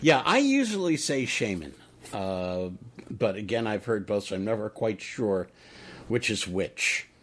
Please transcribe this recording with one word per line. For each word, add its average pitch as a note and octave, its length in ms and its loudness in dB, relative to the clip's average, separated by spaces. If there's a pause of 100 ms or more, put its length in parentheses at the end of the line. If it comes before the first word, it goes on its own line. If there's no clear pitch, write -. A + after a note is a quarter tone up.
Yeah, D3 240 6
I G3 140 6
usually A3 580 4
say C#3 280 0
Shaman, F2+ 500 -2 (380)
uh, F#2 560 -2 (420)
but G#2+ 260 0
again, A2 300 -2
I've G#2 180 -2
heard G#2+ 220 -2
both, G#2 180 0
so G2 120 -6
I'm F#2+ 80 -2
never G#2+ 240 -2
quite A2 320 -2
sure G2 480 -2 (600)
which A#2+ 220 0
is G#2 160 -2
which. - 600 -2 (160)